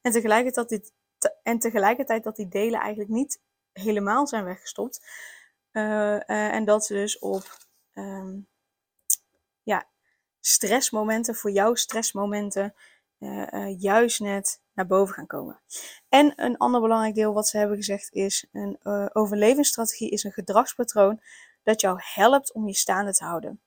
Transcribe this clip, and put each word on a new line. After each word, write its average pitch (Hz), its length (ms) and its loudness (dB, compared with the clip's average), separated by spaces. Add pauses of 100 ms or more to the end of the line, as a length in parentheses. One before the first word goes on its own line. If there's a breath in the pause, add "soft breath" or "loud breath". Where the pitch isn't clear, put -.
En 247 120 0
tegelijkertijd 233 560 2
dat 214 120 -4
dit, - 120 -20 (260)
te-, - 240 -2
en 233 160 0
tegelijkertijd 226 680 0
dat 220 120 -6
die 202 120 -8
delen 214 320 -2
eigenlijk 214 300 -6
niet 240 300 -2 (320)
helemaal 208 540 0
zijn 220 180 -4
weggestopt. 190 640 -10 (640 loud breath)
Eh, 214 460 0
eh, - 120 -4
en 214 360 0
dat 214 220 4
ze 208 80 -6
dus 202 240 -4
op, 196 480 -8 (260)
ehm, 196 460 -12 (1200)
ja, - 260 -2 (520)
stressmomenten, 220 920 0
voor 208 160 -4
jou 208 260 4
stressmomenten, 208 1000 -4 (440 soft breath)
eh, 202 340 -8
eh, 196 280 -8
juist 220 400 2
net 196 400 -4 (120)
naar 190 140 -2
boven 190 280 4
gaan - 120 -12
komen. - 340 -10 (480 loud breath)
En 285 280 8
een 240 200 -2
ander 247 240 2
belangrijk 220 340 2
deel 214 180 2
wat 214 160 0
ze 214 100 -2
hebben 208 180 2
gezegd 202 360 -6
is: 196 400 -2
een, 202 300 -6
eh, 202 300 -2
overlevingsstrategie 220 1000 2
is 208 140 -4
een 196 80 -10
gedragspatroon 214 880 2 (420 loud breath)
dat 220 180 2
jou 185 220 0
helpt 262 500 4
om 214 140 -4
je 196 80 -6
staande 196 380 -2
te 180 120 0
houden. 170 420 -8